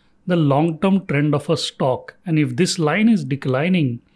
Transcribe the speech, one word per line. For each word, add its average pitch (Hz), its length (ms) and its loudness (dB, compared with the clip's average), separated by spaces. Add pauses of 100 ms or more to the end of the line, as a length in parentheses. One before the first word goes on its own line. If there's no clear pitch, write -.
(280)
the 180 80 0
long-term 165 720 2
trend 147 260 0
of 147 160 -4
a 160 80 0
stock. - 560 -4 (140)
And 160 100 0
if 131 180 0
this 170 220 0
line 180 320 2
is 190 160 2
declining, 135 760 -2 (140)